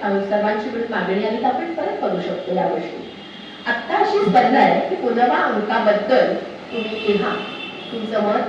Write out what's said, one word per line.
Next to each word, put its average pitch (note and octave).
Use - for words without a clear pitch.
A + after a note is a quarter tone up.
अ, G#3
सर्वांची G#3
मिळून A3+
मागणी G3
आली A#3
तर A#3+
आपण C4
परत -
करू F3+
शकतो F3+
या F3
गोष्टी. -
आत्ता -
अशी G#4
स्पर्धा -
आहे -
की F#3+
पुनवा B3
अंकाबद्दल A3
तुम्ही A3
लिहा, G3+
तुमचं A3
मत, G#3